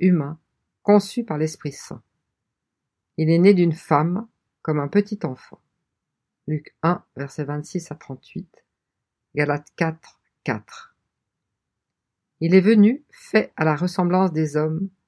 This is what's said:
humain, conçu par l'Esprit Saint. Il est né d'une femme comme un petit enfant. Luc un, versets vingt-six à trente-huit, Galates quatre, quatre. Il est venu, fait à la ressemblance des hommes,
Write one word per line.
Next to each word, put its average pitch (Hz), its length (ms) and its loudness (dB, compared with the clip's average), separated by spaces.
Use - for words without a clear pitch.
humain, 160 400 0
conçu 208 420 2
par 156 140 -6
l'Esprit 156 340 -6
Saint. - 300 -18
Il 160 140 0
est 165 80 4
né 190 160 6
d'une 175 180 2
femme 165 540 -2
comme 151 180 -2
un 143 80 -6
petit 202 340 -4
enfant. - 380 -12
Luc 151 360 -8
un, 175 220 -2
versets 139 280 -10
vingt-six 147 480 -10
à - 20 -10
trente-huit, - 680 -16
Galates 147 420 -4
quatre, - 440 -6
quatre. - 540 -10
Il 165 140 2
est 190 60 8
venu, 214 500 4
fait - 460 -2
à 156 80 -2
la 156 120 2
ressemblance 180 560 0
des 151 240 -2
hommes, 160 320 -2